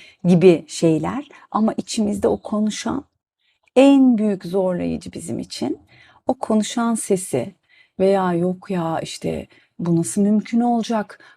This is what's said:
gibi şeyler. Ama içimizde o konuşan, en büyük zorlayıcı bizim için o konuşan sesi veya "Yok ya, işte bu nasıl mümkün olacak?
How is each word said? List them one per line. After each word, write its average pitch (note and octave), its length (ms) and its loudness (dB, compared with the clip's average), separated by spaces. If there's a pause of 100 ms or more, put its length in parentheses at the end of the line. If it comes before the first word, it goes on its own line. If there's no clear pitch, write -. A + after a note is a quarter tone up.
(240)
gibi F3 440 6
şeyler. E3 600 -2 (240)
Ama G#3+ 260 0
içimizde G#3 500 -4
o G#3 100 0
konuşan, G#3+ 680 -6 (720)
en C4 420 6
büyük G3+ 280 -2
zorlayıcı F3+ 680 -4
bizim E3 260 -8
için - 400 -8 (480)
o C4 60 -2
konuşan A3+ 640 -2
sesi F#3+ 600 -4 (440)
veya F#3+ 340 2
"Yok F#3 380 -4
ya, E3 280 -4
işte - 480 -8 (320)
bu E3+ 160 0
nasıl E3+ 260 -2
mümkün G#3+ 380 0
olacak? A#3 600 -2 (180)